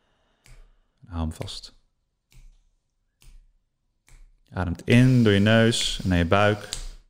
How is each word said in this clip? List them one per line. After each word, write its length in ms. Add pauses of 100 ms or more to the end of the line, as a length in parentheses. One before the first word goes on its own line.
(1000)
En 120
hou 100
hem 100
vast. 420 (2750)
Je 120
ademt 320
in 380
door 80
je 80
neus 640
en 60
naar 100
je 80
buik. 420 (420)